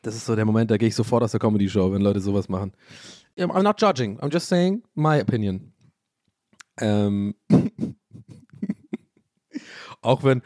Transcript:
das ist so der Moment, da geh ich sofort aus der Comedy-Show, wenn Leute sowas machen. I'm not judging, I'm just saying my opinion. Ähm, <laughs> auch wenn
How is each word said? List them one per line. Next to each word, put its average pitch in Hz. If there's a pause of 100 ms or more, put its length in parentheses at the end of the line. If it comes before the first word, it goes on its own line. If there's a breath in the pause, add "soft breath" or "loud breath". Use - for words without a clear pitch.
das 110
ist 107
so 113
der 107
Moment, 110
da 107
geh 117
ich 107
sofort 117
aus 113
der 107
Comedy-Show, 98
wenn 98
Leute 101
sowas 101
machen. 95 (640 loud breath)
I'm 180
not 202
judging, 123
I'm 143
just 170
saying 185 (140)
my 151
opinion. 104 (1080)
Ähm, 104 (140)
<laughs> - (2000 loud breath)
auch 127
wenn 131